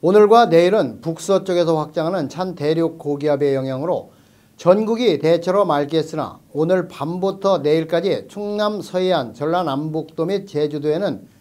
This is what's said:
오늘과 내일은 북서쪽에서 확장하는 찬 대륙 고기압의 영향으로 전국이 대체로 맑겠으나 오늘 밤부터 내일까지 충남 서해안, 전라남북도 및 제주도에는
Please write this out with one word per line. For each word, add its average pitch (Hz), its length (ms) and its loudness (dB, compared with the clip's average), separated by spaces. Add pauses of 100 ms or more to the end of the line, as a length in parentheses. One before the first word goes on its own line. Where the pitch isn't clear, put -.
오늘과 208 460 6
내일은 170 560 2
북서쪽에서 175 720 0
확장하는 156 540 -4
찬 180 240 -6
대륙 160 420 -2
고기압의 143 580 -2
영향으로 135 580 -4 (440)
전국이 208 640 2
대체로 175 480 2
맑겠으나 147 760 -2 (140)
오늘 175 340 0
밤부터 190 720 -2
내일까지 160 680 0
충남 208 520 -4
서해안, 170 540 -2
전라남북도 156 920 -4
및 190 220 -4
제주도에는 151 840 -4 (120)